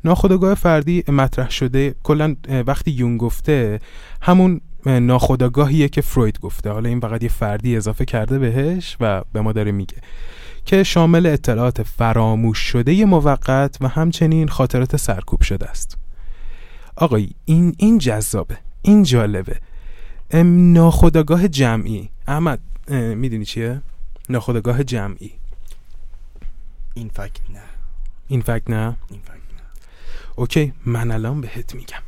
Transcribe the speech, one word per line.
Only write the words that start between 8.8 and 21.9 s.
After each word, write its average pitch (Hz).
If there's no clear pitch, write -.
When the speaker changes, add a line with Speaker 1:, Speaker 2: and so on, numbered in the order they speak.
Speaker 1:
و 101
به 107
ما 110
داره 104
میگه 98
که 190
شامل 165
اطلاعات 123
فراموش 113
شده 143
موقت 139
و 131
همچنین 160
خاطرات 131
سرکوب -
شده -
است. -
آقا 143
این، 165
این 220
جذابه، 107
این 208
جالبه. 104
ام، 175
ناخودآگاه 165
جمعی. 113